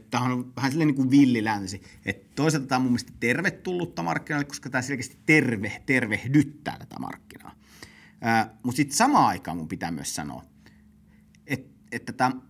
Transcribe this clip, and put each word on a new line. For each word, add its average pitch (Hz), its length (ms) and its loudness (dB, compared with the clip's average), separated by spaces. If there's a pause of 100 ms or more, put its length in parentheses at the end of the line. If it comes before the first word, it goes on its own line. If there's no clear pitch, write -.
tämähän 127 240 2
on 123 220 -6
vähän 131 160 0
silleen 156 160 2
niinku 131 240 2
villi 127 320 6
länsi. 101 380 -4 (240)
Et - 300 -8
toisaalta 147 320 0
tää 131 80 0
on 127 60 2
mun 127 100 2
mielestä - 280 -2
tervetullutta 170 840 -2
markkinoille, 156 440 -4
koska - 220 -12
tää 127 120 -2
selkeästi 127 440 -8
terve-, 120 600 2
tervehdyttää 127 960 0
tätä - 200 -16
markkinaa. - 560 -16 (680)
Ää, 113 420 2
mut 123 120 -4
sit 143 160 0
samaan 226 360 4
aikaan 87 300 -4
mun 80 100 -8
pitää 85 240 -8
myös 73 240 -8
sanoa, 67 280 -8 (1040)
et, 139 200 -6 (240)
että 117 220 -8
tää 127 180 2 (180)